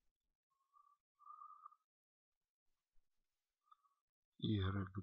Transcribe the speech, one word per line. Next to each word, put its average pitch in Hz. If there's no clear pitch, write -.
ігрек 98